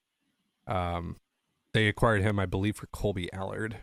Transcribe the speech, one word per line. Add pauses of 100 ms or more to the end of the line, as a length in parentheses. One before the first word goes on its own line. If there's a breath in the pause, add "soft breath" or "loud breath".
(680)
Um, (580)
they
acquired
him,
I
believe,
for
Colby
Allard